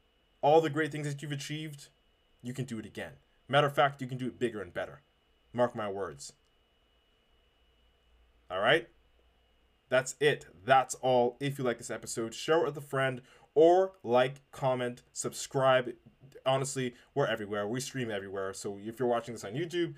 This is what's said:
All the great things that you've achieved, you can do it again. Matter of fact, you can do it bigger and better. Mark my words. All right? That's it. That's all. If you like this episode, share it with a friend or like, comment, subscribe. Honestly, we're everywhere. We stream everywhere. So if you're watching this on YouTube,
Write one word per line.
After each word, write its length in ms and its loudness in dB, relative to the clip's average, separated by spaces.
All 200 6
the 80 2
great 220 -2
things 160 -6
that 140 -8
you've 100 -8
achieved, 560 -10
you 120 -8
can 120 -6
do 120 -8
it 80 -10
again. 280 -12
Matter 200 4
of 80 -4
fact, 260 2
you 60 -8
can 100 -8
do 100 -6
it 120 -10
bigger 220 -2
and 120 -14
better. 280 -8
Mark 220 2
my 140 -4
words. 440 -8
All 80 -2
right? 280 4
That's 300 0
it. 280 0
That's 300 4
all. 440 2
If 180 -4
you 60 -6
like 140 0
this 140 -12
episode, 420 -8
share 280 2
it 40 0
with 120 -4
a 40 -12
friend 400 -2
or 400 6
like, 380 2
comment, 500 -2
subscribe. 800 0
Honestly, 480 -2
we're 100 2
everywhere. 420 -2
We 120 -4
stream 320 -6
everywhere. 420 -6
So 280 -8
if 180 -10
you're 80 0
watching 260 0
this 100 -12
on 100 -10
YouTube, 440 -4